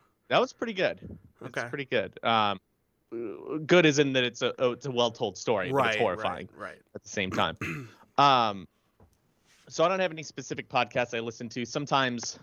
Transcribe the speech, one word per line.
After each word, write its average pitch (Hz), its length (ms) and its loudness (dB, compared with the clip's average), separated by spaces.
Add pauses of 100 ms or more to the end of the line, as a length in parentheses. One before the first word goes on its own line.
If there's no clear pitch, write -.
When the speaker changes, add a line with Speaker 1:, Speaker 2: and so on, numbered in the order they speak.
(280)
Speaker 1:
That 165 140 2
was 254 120 -2
pretty 233 200 -6
good. 147 260 -2 (420)
It's - 160 -14
Speaker 2:
Okay. 120 120 -6
Speaker 1:
pretty 143 160 -8
good. 98 380 -2
Um, 107 360 2 (1080)
good 180 180 8
as 147 140 6
in 139 140 4
that 131 120 4
it's 120 160 -6
a, 123 180 0
oh, 123 120 4
it's 131 160 -8
a 135 40 -6
well-told 117 460 0
story, 98 340 0
but 139 60 0
it's - 0 -
Speaker 2:
Right, 127 140 4
right, 107 80 0
Speaker 1:
horrifying 92 580 -2
Speaker 2:
right. 98 220 -14 (160)
Speaker 1:
at - 80 -18
the - 60 -20
same 95 220 -4
time. 85 300 0
<clears throat> 85 280 -10 (280)
Um, 117 500 4 (1040)
so - 140 0
I 170 60 6
don't 190 100 0
have 180 120 0
any 160 120 -10
specific 135 460 -10
podcasts 123 460 0
I 117 40 -4
listen 117 300 -8
to. 120 160 -6
Sometimes, 135 760 -2